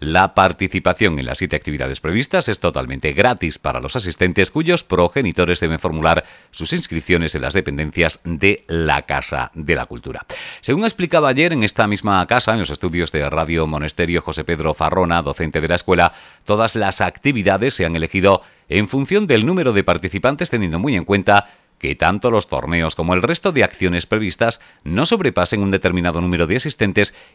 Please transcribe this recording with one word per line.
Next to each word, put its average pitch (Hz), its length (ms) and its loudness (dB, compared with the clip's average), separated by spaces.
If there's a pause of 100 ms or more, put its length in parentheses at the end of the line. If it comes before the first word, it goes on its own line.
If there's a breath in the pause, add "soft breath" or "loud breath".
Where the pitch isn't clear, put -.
La 85 340 2
participación 90 840 2
en 64 60 -6
las 60 120 -6
siete 80 160 -4
actividades 67 460 -6
previstas 120 480 -2
es 104 100 -2
totalmente 78 540 -4
gratis 92 480 0
para 65 180 -4
los 65 160 -8
asistentes, 92 560 0
cuyos 165 320 0
progenitores 87 800 0
deben 80 180 -2
formular 80 460 0 (260 soft breath)
sus - 220 -6
inscripciones 82 640 0
en 69 60 -6
las 71 120 -4
dependencias 76 680 -2
de 85 420 0
la 78 360 0
Casa 69 520 -6
de 80 220 -2
la 76 100 -6
Cultura. - 400 -14 (360 loud breath)
Según 165 220 0
explicaba 170 440 0
ayer 156 240 2
en 131 100 0
esta 107 240 2
misma 101 400 0
casa, 113 280 2
en 113 60 -2
los 78 100 -4
estudios 82 420 -4
de 71 180 0
Radio 80 380 0
Monesterio, 78 520 -2
José 78 220 -6
Pedro 78 320 -2
Farrona, 85 480 0
docente 73 380 -4
de 78 80 -2
la 87 80 0
escuela, 87 360 4 (320 loud breath)
todas 107 300 0
las 101 260 -2
actividades 98 760 0
se 92 100 0
han 82 100 0
elegido 92 480 2 (260 soft breath)
en 98 200 2
función 185 400 0
del 117 180 4
número 165 260 2
de 98 120 2
participantes, 95 640 -2
teniendo 90 300 -2
muy 123 160 0
en 90 80 -2
cuenta 101 440 2 (300 soft breath)
que 69 160 -4
tanto 98 380 2
los 104 160 2
torneos 80 480 -2
como 85 180 0
el 92 80 2
resto 170 300 0
de 131 100 2
acciones 87 440 0
previstas 110 540 -2 (220 soft breath)
no 101 240 0
sobrepasen 117 560 0
un 98 80 0
determinado 87 500 0
número 87 280 0
de 101 80 0
asistentes 101 580 -2 (200 soft breath)